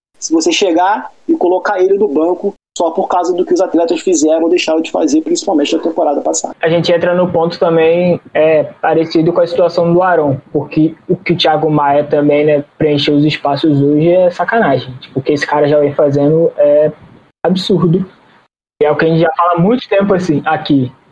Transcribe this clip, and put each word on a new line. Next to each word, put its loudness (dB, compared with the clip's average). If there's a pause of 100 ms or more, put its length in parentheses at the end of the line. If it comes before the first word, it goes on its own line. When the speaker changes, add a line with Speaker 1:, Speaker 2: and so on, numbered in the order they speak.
(200)
Speaker 1:
se -6
você 0
chegar 0 (160)
e 0
colocar -2
ele 2
no 0
banco -2 (200)
só -2
por -4
causa -2
do -2
que -2
os 2
atletas 0
fizeram 0
ou 0
deixaram 0
de -10
fazer, 0
principalmente -2
na -4
temporada -2
passada. -6
Speaker 2:
A 0
gente 0
entra 0
no 0
ponto -2
também, 2 (140)
é, 2
parecido 0
com 2
a 2
situação 0
do 4
Arão, 0 (120)
porque -2 (120)
o -2
que -4
o 0
Thiago 0
Maia 2
também, 0
né, 2 (120)
preencheu 0
os 2
espaços 0
hoje 2
é 2
sacanagem. -2
Tipo, -10
o -4
que 0
esse -4
cara 0
já 2
vem 0
fazendo 2
é 2 (520)
absurdo. 0 (720)
E 2
é 2
o -2
que 0
a 2
gente 2
já 2
fala 0
há 0
muito 0
tempo, 0
assim, -2
aqui. -2 (200)